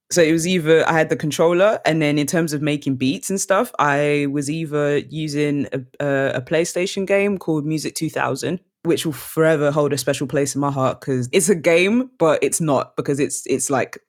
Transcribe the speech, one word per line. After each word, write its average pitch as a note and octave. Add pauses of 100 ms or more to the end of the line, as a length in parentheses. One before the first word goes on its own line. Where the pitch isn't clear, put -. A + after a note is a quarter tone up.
(100)
so F3
it D#3
was E3
either D#3+
I -
had D#3+
the D#3+
controller, F3
and D#3+
then D3
in D3
terms E3
of D3
making D3
beats C3+
and G3
stuff, G#3
I D3
was C#3
either D3
using D3
a, C#3 (200)
a, C#3
a B2+
PlayStation F3
game G3
called D#3
Music D3+
two D#3+
thousand, C3+ (240)
which E3
will D#3+
forever D3+
hold D3
a C#3+
special C#3
place C#3
in C#3
my C#3+
heart C3
'cause B2+
it's F#3
a G3
game, F3+ (100)
but D#3+
it's C#3
not, C#3
because C#3+
it's, -
it's -
like, B2+ (100)